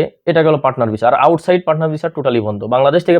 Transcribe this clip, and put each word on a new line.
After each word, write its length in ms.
এটা 160
গেল 180
পার্টনার 280
ভিসা। 160
আর 80
আউটসাইড 400
পার্টনার 260
ভিসা 240
টোটালি 240
বন্ধ। 200
বাংলাদেশ 300
থেকে 160